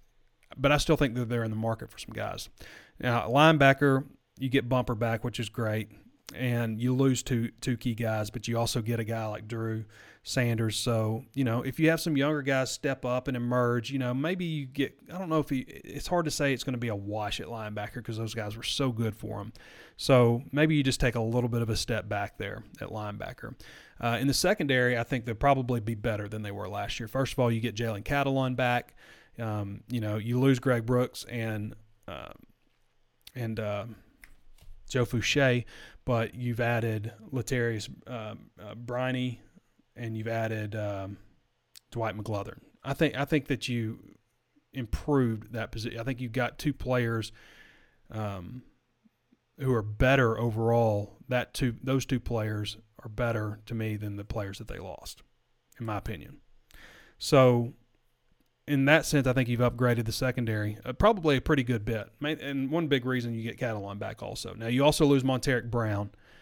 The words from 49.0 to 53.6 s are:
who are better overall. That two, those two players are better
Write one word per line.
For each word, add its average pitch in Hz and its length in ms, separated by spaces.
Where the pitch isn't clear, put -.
who 131 160
are 113 80
better 113 560
overall. 113 800
That 123 240
two, 120 300
those 131 240
two 127 120
players 107 600
are 113 60
better 107 560